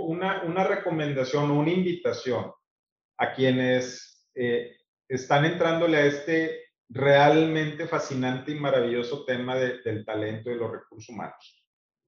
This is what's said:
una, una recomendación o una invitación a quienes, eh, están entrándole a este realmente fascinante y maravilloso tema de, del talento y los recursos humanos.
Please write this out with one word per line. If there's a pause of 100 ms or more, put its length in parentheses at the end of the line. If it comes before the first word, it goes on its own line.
una,
una
recomendación
o
una
invitación (680)
a
quienes,
eh, (320)
están
entrándole
a
este (260)
realmente
fascinante
y
maravilloso
tema
de,
del
talento
y
los
recursos
humanos. (440)